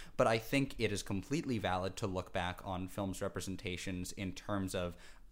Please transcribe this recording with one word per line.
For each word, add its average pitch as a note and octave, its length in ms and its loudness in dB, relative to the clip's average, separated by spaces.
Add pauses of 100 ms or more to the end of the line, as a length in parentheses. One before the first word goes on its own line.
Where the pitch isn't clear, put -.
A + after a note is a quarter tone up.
(160)
But B2 120 8
I A2+ 100 6
think C3+ 400 2
it G#2+ 140 4
is G2 100 0
completely A#2+ 560 0
valid F#2 380 2
to A2+ 100 -2
look F#2 260 -2
back F2+ 320 0
on F#2 240 -2
film's F#2+ 320 -2
representations F#2 920 -2
in F#2+ 200 -2
terms G2 420 -2
of F2+ 200 0 (380)